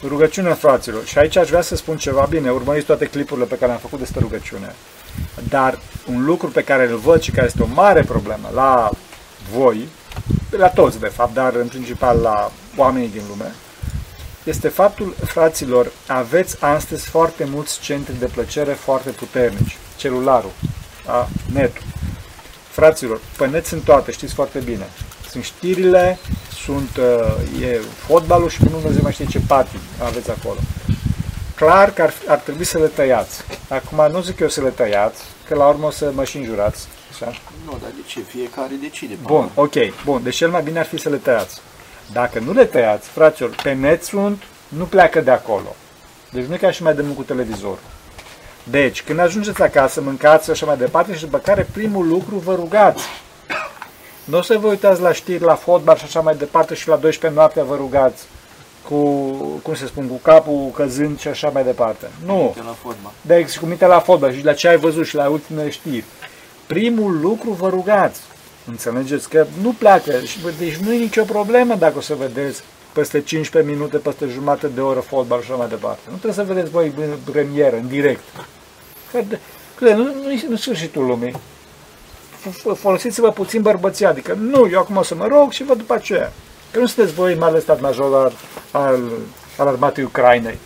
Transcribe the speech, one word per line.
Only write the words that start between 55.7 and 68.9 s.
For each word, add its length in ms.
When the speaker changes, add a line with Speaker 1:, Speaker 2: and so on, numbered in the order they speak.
Speaker 1:
și 80
așa 160
mai 160
departe 380
și 140
la 80
douăsprezece 420
noaptea 260
vă 120
rugați 460
cu, 80
cum 120
se 120
spun, 200
cu 160
capul 520
căzând 460
și 80
așa 200
mai 160
departe. 460
Nu. 100
Speaker 2:
Cu 80
mintea 200
la 200
fotbal. 380
Speaker 1:
Da, 160
ex-, 200
cu 100
mintea 220
la 120
fotbal 340
și 100
la 80
ce 160
ai 80
văzut 300
și 80
la 140
ultimele 420
știri. 340
Primul 540
lucru 300
vă 180
rugați. 520
Înțelegeți 640